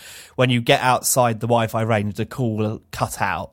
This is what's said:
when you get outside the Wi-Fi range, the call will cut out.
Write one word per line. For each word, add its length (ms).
when 140
you 100
get 200
outside 600
the 80
Wi-Fi 340
range, 320
the 100
call 320
will 240
cut 280
out. 320